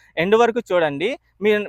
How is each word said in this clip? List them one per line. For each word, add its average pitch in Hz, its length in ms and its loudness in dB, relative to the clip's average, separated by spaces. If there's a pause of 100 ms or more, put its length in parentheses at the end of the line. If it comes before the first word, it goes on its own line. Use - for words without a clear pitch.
(160)
ఎండ్ 190 200 2
వరకు 233 260 2 (100)
చూడండి. 160 360 0 (340)
మీ, 208 80 2 (180)